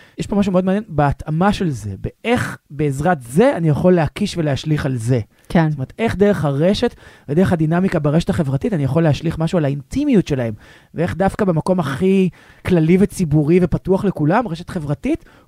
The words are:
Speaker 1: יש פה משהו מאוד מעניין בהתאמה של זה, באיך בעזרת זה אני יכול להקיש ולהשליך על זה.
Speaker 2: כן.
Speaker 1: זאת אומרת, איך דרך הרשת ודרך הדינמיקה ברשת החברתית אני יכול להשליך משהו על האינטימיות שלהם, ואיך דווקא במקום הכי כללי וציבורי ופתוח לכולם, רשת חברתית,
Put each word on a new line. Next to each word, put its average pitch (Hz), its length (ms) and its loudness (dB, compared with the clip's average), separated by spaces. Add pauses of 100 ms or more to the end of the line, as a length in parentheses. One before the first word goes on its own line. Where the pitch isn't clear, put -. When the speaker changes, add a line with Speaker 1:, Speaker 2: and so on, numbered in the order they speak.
(180)
Speaker 1:
יש - 80 -6
פה 208 100 -4
משהו 202 160 0
מאוד 185 120 2
מעניין 190 240 -2
בהתאמה 156 640 0
של 190 180 -2
זה, 104 300 -6
באיך - 580 -4 (120)
בעזרת 147 520 -2
זה 165 340 2
אני 165 120 0
יכול 165 260 4
להקיש 175 440 -2
ולהשליך 151 480 -2
על 131 100 -2
זה. 120 240 0 (280)
Speaker 2:
כן. 160 220 2
Speaker 1:
זאת 147 80 -4
אומרת, 127 200 -8
איך 214 180 -2
דרך 202 280 2
הרשת 175 500 0 (340)
ודרך 175 240 2
הדינמיקה 175 460 0
ברשת 156 320 0
החברתית 156 420 -2
אני 147 120 -2
יכול 139 180 0
להשליך 156 360 0
משהו 165 200 0
על 156 60 0
האינטימיות 180 640 0
שלהם, 120 260 -4 (400)
ואיך 160 220 -4
דווקא 190 280 0
במקום 180 360 0
הכי 185 480 2 (380)
כללי 170 340 4
וציבורי 156 640 2
ופתוח 180 420 0
לכולם, 196 440 0
רשת 165 220 -10
חברתית, 151 540 -4 (240)